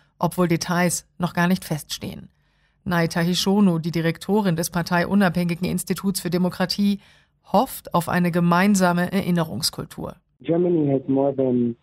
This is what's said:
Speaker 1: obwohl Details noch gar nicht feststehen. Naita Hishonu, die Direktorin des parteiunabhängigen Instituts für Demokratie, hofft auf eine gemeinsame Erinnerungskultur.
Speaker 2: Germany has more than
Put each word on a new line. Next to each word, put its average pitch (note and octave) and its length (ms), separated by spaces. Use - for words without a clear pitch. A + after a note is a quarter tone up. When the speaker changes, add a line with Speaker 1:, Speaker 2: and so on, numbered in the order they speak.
Speaker 1:
obwohl F3 300
Details E3+ 580
noch F3 140
gar F3 140
nicht F#3 180
feststehen. - 640
Naita E3+ 380
Hishonu, F3+ 580
die D#3+ 140
Direktorin E3+ 640
des F3 140
parteiunabhängigen F3 1000
Instituts F3+ 520
für F#3+ 100
Demokratie, F3+ 720
hofft - 420
auf E3+ 140
eine F3 240
gemeinsame F3 800
Erinnerungskultur. E3 1040
Speaker 2:
Germany E3+ 520
has C3+ 160
more C#3 260
than B2 480